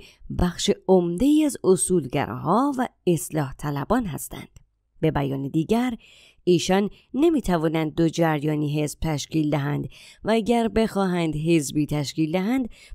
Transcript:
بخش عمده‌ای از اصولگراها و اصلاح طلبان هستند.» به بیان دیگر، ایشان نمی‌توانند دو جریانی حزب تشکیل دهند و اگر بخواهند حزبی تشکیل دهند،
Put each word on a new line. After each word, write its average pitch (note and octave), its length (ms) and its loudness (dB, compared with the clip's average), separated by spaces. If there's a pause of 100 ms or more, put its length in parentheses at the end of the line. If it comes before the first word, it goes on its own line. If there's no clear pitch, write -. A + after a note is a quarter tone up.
(380)
بخش F3+ 320 0 (180)
عمده‌ای F#3+ 560 4
از C#4+ 200 -2
اصولگراها F3 1120 0
و B3 100 -2 (180)
اصلاح D3+ 520 0
طلبان D3 460 -2
هستند.» - 540 -12 (420)
به D#3+ 100 2
بیان C#3 380 -2
دیگر، A3+ 460 0 (500)
ایشان F#3 460 2 (240)
نمی‌توانند E3 800 2
دو E3 140 2
جریانی D3+ 720 0
حزب D3 220 -4
تشکیل D#3 480 -2
دهند C#3+ 380 -2 (360)
و F#3+ 60 -2
اگر A3+ 380 2
بخواهند F#3 680 0
حزبی D3+ 500 0
تشکیل D3 460 -2
دهند، G#3+ 360 0 (260)